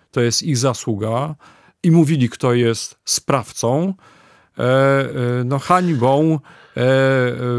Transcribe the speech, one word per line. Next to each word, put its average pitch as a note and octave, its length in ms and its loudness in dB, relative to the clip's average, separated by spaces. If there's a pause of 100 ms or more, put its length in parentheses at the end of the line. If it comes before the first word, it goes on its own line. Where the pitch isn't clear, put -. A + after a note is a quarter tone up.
(100)
To C3 100 -4
jest A#2+ 220 0
ich D3+ 140 -2
zasługa. A#2 800 -4 (480)
I E3+ 80 2
mówili, D3+ 380 4
kto B2 260 -2
jest A#2 500 -2
sprawcą. C#3 920 -2 (640)
E, B2 40 -4
e, C3+ 460 2 (360)
no, C3+ 140 -2
hańbą, D#3 800 2 (380)
e, B2+ 40 -2
e, C3 540 2 (240)